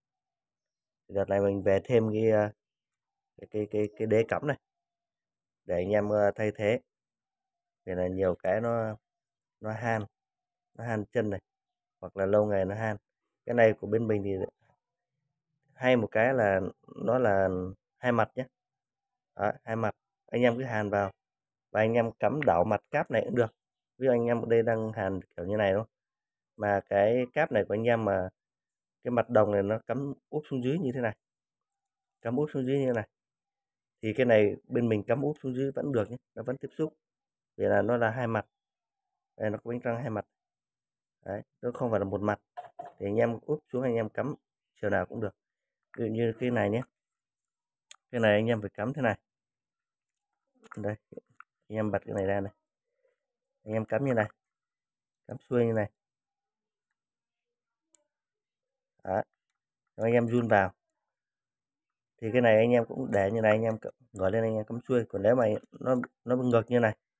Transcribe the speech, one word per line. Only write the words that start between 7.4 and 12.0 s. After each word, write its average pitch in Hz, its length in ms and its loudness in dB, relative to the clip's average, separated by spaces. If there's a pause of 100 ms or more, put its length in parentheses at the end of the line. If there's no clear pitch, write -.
Vì 92 100 -8
là 90 140 -2
nhiều 92 260 0
cái 95 260 -2
nó, 113 360 -2 (640)
nó 107 120 -6
han. 110 320 -2 (680)
Nó 113 100 -14
han 110 280 -4
chân 110 180 0
này. 95 100 -6 (600)